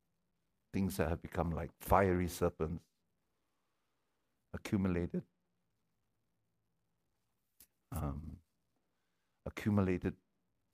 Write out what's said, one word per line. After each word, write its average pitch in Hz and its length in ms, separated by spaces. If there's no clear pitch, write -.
things 95 240
that 80 120
have 82 140
become 85 300
like 80 180
fiery 90 480
serpents, 85 540
accumulated, 95 720
um, 78 460
accumulated 95 720